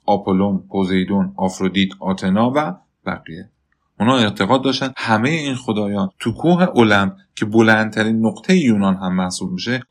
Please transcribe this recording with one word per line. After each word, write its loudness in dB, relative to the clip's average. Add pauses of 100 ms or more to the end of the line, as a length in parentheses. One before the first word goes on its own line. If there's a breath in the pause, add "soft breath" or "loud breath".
آپولون، 0
پوزیدون، -2
آفرودیت، -2 (100)
آتنا 0
و -2 (320)
بقیه. -10 (500)
اونا 2
اعتقاد 0
داشتن -4
همه 0
این -4
خدایان -4 (100)
تو -4
کوه 0
المپ 4 (220 soft breath)
که -6
بلندترین 2
نقطه 0
یونان 2
هم -4
محسوب -4
می‌شه، -6